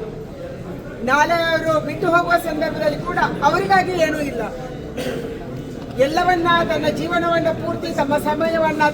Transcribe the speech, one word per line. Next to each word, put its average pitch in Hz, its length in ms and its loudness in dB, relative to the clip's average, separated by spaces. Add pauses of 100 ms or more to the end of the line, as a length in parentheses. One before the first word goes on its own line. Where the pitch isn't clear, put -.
(1080)
ನಾಳೆ 302 280 4
ಅವರು 320 460 2
ಬಿಟ್ಟು 294 260 -4
ಹೋಗುವ 339 260 4
ಸಂದರ್ಭದಲ್ಲಿ 311 680 0
ಕೂಡ - 200 -4 (240)
ಅವರಿಗಾಗಿ 370 500 4
ಏನೂ 311 280 0
ಇಲ್ಲ. 247 220 -4 (1600)
ಎಲ್ಲವನ್ನ, 339 500 4 (200)
ತನ್ನ 311 200 0
ಜೀವನವನ್ನ 330 600 2
ಪೂರ್ತಿ, 330 460 -4
ತಮ್ಮ 294 240 2
ಸಮಯವನ್ನ, 311 640 0 (100)